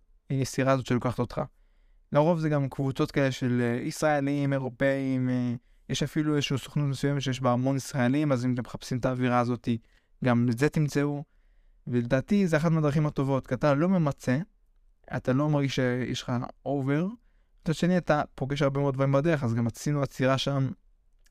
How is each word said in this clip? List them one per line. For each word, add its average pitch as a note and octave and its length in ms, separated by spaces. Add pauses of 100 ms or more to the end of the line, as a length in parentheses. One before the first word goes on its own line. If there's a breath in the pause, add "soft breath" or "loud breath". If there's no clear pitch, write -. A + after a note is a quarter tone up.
(300)
הסירה C3+ 420
הזאת C3 140
שלוקחת B2 320
אותך. B2 220 (720)
לרוב D#3 260
זה D#3 100
גם C#3+ 200
קבוצות C3+ 420
כאלה C#3 220
של, B2 300
אה, A#2+ 240
ישראלים, C#3+ 680
אירופאים, C3+ 760
אה, B2 260 (340)
יש C3+ 140
אפילו D3+ 340
איזושהי C#3 220
סוכנות D3 300
מסוימת C#3 340
שיש B2+ 180
בה B2+ 120
המון C3 240
ישראלים, C#3 560
אז B2 120
אם B2+ 100
אתם A#2+ 80
מחפשים - 360
את A2+ 60
האווירה B2+ 340
הזאת, A#2+ 300 (560 soft breath)
גם A#2+ 260
את A#2 80
זה D3 100
תמצאו. D3 560 (600)
ולדעתי C3 600
זה D#3+ 100
אחת D#3 140
מהדרכים D3+ 360
הטובות, C#3 400
כי - 80
אתה D3 200
לא D#3 140
ממצה, D3 500 (800)
אתה B2+ 160
לא D3 180
מרגיש C#3+ 260
שיש B2 460
לך C3+ 100 (320)
אובר, C#3 420 (560)
מצד D#3+ 120
שני F3 240
אתה D3+ 240 (120)
פוגש C#3+ 280
הרבה C#3 180
מאוד C#3 140
דברים C#3 180
בדרך, C#3 320
אז A2+ 100
גם A#2 120
עשינו D3 360
עצירה C3 360
שם C3+ 320 (600)